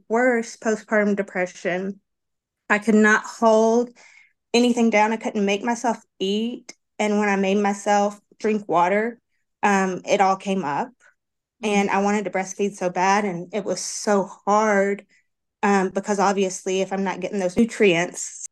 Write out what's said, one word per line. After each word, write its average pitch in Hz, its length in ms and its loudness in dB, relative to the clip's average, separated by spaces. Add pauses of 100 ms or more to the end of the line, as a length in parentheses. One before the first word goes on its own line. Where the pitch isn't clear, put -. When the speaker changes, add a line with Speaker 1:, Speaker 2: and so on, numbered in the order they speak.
Speaker 1:
worst 233 520 -2
postpartum 214 540 -2
depression. 190 880 -6 (680)
I 208 120 2
could 208 160 2
not 214 260 6
hold 226 680 2 (600)
anything 240 380 2
down. 214 220 4
I 226 60 -4
couldn't 220 280 -2
make 202 160 0
myself 233 400 -4 (160)
eat. 220 560 -4 (240)
And 208 220 0
when 208 80 0
I 196 80 2
made 196 220 0
myself 202 600 0 (200)
drink 214 280 -2
water, 202 520 0 (420)
um, 190 420 0
it 202 160 2
all 190 140 4
came 190 300 -4
up. 147 240 -4 (760)
Speaker 2:
Mm. 214 60 -2
Speaker 1:
And 202 220 2
I 196 120 2
wanted 202 220 0
to 180 80 -8
breastfeed 196 420 -4
so 180 160 -4
bad. 196 340 2
And 175 300 -6
it 196 100 -4
was 180 160 -4
so 202 480 -2 (180)
hard, 202 600 2 (560)
um, 196 280 2
because 202 280 -4
obviously 190 600 0
if 190 120 -4
I'm 196 120 -2
not 185 160 -6
getting - 180 -6
those 180 180 -2
nutrients 196 960 0